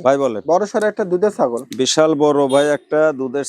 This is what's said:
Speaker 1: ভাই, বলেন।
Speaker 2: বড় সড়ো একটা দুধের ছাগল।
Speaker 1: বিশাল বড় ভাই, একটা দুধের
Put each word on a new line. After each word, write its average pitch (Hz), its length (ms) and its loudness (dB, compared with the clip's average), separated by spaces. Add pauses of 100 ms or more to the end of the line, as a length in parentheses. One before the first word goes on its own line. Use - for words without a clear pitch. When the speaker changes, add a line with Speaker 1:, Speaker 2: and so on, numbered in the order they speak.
Speaker 1:
ভাই, 135 140 4
বলেন। 117 280 -4
Speaker 2:
বড় 180 200 2
সড়ো 214 200 -2
একটা 208 180 -2
দুধের 180 320 -2
ছাগল। 123 240 -2 (160)
Speaker 1:
বিশাল 156 380 2
বড় 143 340 2
ভাই, 143 200 2
একটা 147 320 -2 (120)
দুধের 131 360 -6